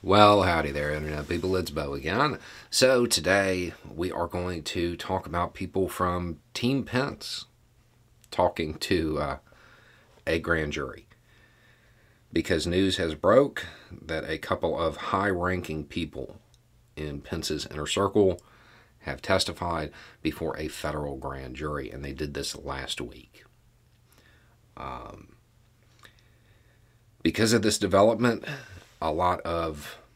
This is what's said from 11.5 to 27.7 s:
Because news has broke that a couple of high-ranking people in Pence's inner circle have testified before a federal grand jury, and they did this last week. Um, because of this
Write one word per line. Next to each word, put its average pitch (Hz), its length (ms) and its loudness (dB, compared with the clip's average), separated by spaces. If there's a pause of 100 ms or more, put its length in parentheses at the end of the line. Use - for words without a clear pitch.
Because 82 360 2
news 92 320 2
has 82 160 -2
broke 110 500 4 (260)
that - 380 -8
a 80 80 -4
couple 82 420 -2
of 80 200 0
high-ranking 90 880 -2
people - 520 -8 (600)
in 73 260 -8
Pence's 76 480 -6
inner 76 160 -6
circle 98 560 2 (600)
have 67 180 -8
testified 85 680 0 (300)
before 78 380 -4
a 76 100 -6
federal 73 480 -6
grand 67 400 -10
jury, 73 340 -6
and 69 140 -12
they 69 80 -8
did 71 220 -8
this - 200 -6
last - 460 -10
week. - 440 -16 (1300)
Um, - 600 -14 (1900)
because 110 320 4
of 113 80 4
this 104 160 2